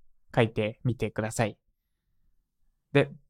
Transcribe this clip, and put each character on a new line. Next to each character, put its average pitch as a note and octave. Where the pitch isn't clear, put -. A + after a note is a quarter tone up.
書 C3
い A2+
て G#2+
み A#2
て G#2+
く -
だ A2
さ A#2
い。 G#2+
で、 C#3